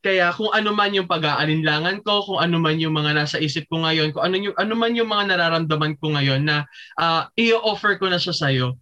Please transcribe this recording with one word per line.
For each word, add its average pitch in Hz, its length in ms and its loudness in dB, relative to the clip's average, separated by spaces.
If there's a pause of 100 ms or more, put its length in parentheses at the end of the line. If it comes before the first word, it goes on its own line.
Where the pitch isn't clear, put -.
kaya 180 320 2
kung 214 160 -2
ano 214 240 0
man 202 160 2
yung 190 160 0
pag-aalinlangan 156 960 0
ko, 202 180 0
kung 196 220 -4
ano 170 160 2
man 156 160 2
yung 160 180 0
mga 151 240 0
nasa 151 220 -2
isip 156 320 -4
ko 160 160 0
ngayon, 156 240 2
kung 135 160 -4
ano 185 80 0
yung, 196 240 -2
ano 214 160 0
man 233 180 0
yung 233 140 0
mga 202 240 0
nararamdaman 160 640 0
ko 156 180 -4
ngayon 139 300 0
na, 151 240 0 (320)
ah, 165 400 0
i-offer 220 580 0
ko 190 140 0
na 175 80 0
siya 175 160 -2
sa'yo. 131 460 0